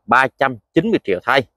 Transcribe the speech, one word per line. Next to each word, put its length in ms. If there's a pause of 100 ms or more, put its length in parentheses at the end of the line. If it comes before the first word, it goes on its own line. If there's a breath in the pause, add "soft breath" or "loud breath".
ba 220
trăm 300 (160)
chín 180
mươi 120
triệu 200
thôi. 200 (140)